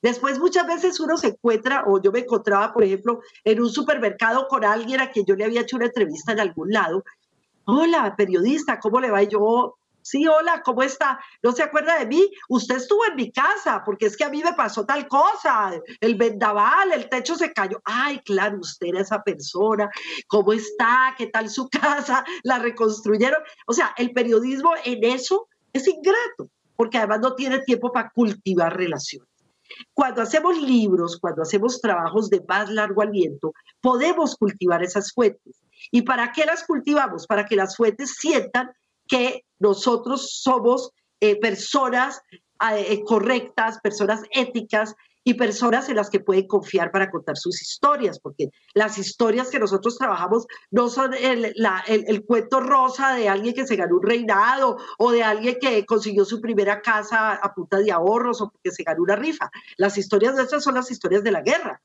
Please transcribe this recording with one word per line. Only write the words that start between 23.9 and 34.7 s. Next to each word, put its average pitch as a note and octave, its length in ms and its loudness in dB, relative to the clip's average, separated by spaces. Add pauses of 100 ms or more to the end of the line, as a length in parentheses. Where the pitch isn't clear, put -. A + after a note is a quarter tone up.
el A#3+ 160 -2
periodismo B3 640 2 (100)
en A#3+ 180 -2
eso C4 460 0 (240)
es C4+ 160 0
ingrato, G4 600 0 (260)
porque A#3 220 0
además G#3+ 200 0
no B3+ 160 0
tiene C4 240 -2
tiempo B3 320 0
para A3+ 200 -4
cultivar F#3 680 0
relaciones. E3+ 520 -8 (640)
Cuando B3+ 300 0
hacemos D#4 400 2
libros, G3 560 2
cuando D#3+ 240 -4
hacemos G#3 380 0
trabajos F#3 500 0
de F#3+ 160 2
más G3 240 -2
largo G#3 320 0
aliento, E3 500 -2 (280)
podemos C#4+ 560 2
cultivar F3+ 480 0